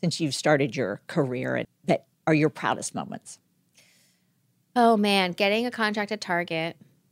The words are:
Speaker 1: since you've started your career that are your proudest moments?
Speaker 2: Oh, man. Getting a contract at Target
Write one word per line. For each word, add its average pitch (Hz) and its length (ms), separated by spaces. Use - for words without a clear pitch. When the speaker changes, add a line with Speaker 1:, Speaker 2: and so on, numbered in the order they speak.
Speaker 1:
since - 180
you've 143 140
started 139 420
your 104 300
career 127 580
that - 200
are 160 80
your 151 160
proudest - 460
moments? - 420
Speaker 2:
Oh, 233 220
man. 196 360
Getting 208 320
a 247 60
contract 214 400
at 214 100
Target 170 560